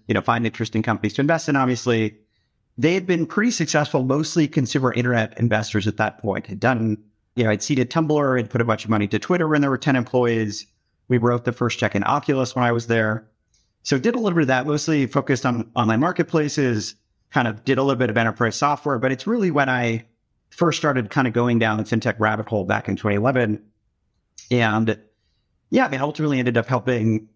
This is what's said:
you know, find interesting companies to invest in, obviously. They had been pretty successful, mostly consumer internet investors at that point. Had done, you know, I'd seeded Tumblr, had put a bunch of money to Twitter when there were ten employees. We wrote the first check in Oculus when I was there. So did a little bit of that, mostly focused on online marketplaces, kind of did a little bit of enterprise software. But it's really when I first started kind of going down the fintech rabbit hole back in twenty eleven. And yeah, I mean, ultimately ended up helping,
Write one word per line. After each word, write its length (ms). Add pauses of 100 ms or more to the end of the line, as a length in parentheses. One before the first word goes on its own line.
you 80
know, 60
find 260
interesting 360
companies 320
to 60
invest 280
in, 80
obviously. 640 (600)
They 140
had 140
been 180
pretty 280
successful, 500
mostly 440
consumer 460
internet 460
investors 480
at 100
that 220
point. 280
Had 140
done, 380 (360)
you 100
know, 60
I'd 120
seeded 280
Tumblr, 460
had 140
put 100
a 60
bunch 180
of 60
money 180
to 100
Twitter 300
when 140
there 80
were 80
ten 180
employees. 680 (420)
We 80
wrote 300
the 60
first 260
check 160
in 100
Oculus 500
when 120
I 60
was 140
there. 440 (520)
So 160
did 160
a 40
little 180
bit 60
of 60
that, 180
mostly 400
focused 400
on 280
online 260
marketplaces, 960 (340)
kind 180
of 160
did 140
a 40
little 160
bit 120
of 80
enterprise 380
software. 420
But 120
it's 160
really 240
when 200
I 340 (460)
first 260
started 320
kind 180
of 60
going 260
down 200
the 60
fintech 340
rabbit 280
hole 200
back 240
in 60
twenty 200
eleven. 480 (840)
And 480 (720)
yeah, 160
I 20
mean, 140
ultimately 360
ended 200
up 80
helping, 680